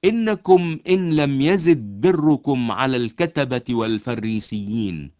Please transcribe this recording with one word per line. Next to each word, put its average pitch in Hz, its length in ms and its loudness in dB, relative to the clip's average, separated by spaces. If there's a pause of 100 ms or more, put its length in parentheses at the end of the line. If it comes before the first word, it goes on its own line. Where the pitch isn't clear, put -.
إنكم 190 800 2
إن 180 280 2
لم 143 260 2
يزد 147 600 2
بركم 143 680 2
على 127 260 0
الكتبة 127 720 -2
والفريسيين 107 1500 -4